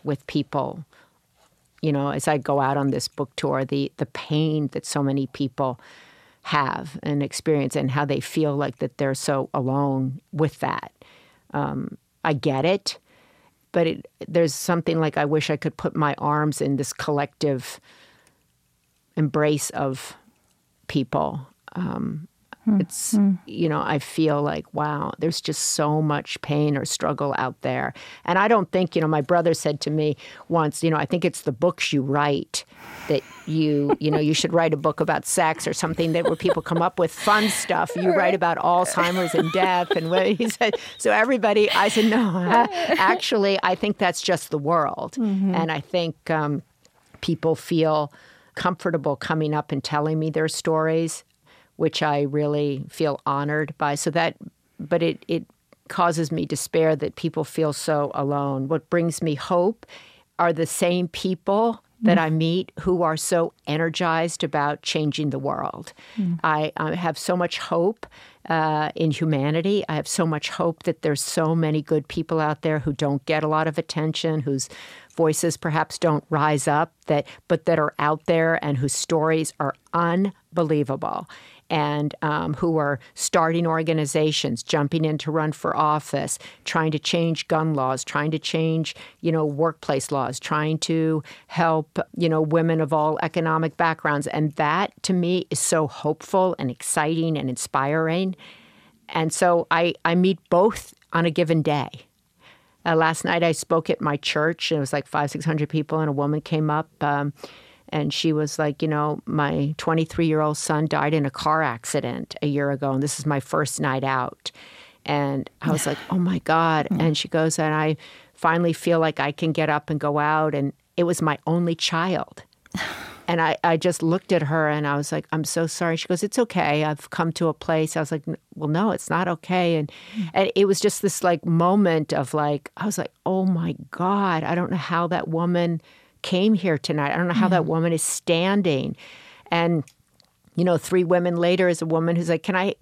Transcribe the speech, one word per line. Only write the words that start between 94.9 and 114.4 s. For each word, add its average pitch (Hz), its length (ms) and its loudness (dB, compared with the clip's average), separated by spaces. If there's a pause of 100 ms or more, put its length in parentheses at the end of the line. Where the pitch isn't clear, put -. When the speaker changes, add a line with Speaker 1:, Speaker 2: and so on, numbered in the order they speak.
Speaker 1:
to 190 100 0
me, 180 340 0
is - 120 -4
so 156 260 2
hopeful 175 720 0
and 131 120 -4
exciting 160 680 -2
and 139 100 -4
inspiring. 160 880 -2 (720)
And 165 240 -2
so 175 380 4
I, 170 240 2 (100)
I 170 100 2
meet 180 240 4 (120)
both 196 420 4 (220)
on 165 100 4
a 170 60 2
given 160 320 2
day. 147 260 0 (960)
Uh, 165 120 2
last 160 280 2
night 170 180 0
I 170 100 4
spoke 165 360 0
at - 120 0
my 147 180 0
church, 160 540 -2
and 160 40 2
it 147 40 0
was, 135 120 -4
like, 143 140 -2
five, 147 240 -2
six 156 140 -6
hundred 156 240 0
people, 160 320 -2
and 156 80 0
a 147 40 0
woman 143 280 0
came 156 280 -2
up, 151 200 0 (120)
um, 143 320 0 (580)
and 147 220 -2
she 160 200 0
was 151 260 -2
like, 151 240 -2
"You 160 60 0
know, 151 360 0
my 151 540 -2
twenty-three-year-old 156 800 0
son 156 300 0
died 147 280 0
in 151 100 2
a 135 60 -2
car 156 320 0
accident 123 800 -4
a 151 60 0
year 143 240 0
ago, 139 180 -2
and 131 100 0
this 147 200 -4
is 135 60 -6
my 147 120 0
first 151 420 -2
night 135 220 -2
out." 131 480 -4 (560)